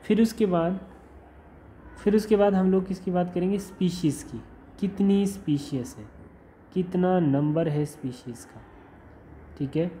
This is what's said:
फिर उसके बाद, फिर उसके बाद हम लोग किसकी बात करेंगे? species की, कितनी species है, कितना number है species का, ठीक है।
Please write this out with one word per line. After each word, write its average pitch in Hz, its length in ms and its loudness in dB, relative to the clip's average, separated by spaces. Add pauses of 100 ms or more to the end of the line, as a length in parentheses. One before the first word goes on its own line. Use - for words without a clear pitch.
फिर 214 200 2
उसके 220 240 2
बाद, 175 340 0 (1160)
फिर 208 200 2
उसके 208 200 2
बाद 202 180 4
हम 185 180 4
लोग 190 160 2
किसकी 185 220 -6
बात 175 240 0
करेंगे? 185 260 0
species 170 640 -2
की, - 180 -12 (400)
कितनी 196 460 2
species 143 720 -4
है, 107 80 -16 (680)
कितना 180 460 2
number 151 480 2
है 147 180 0
species - 580 -12
का, - 160 -20 (1000)
ठीक 139 180 -4
है। 170 140 0 (100)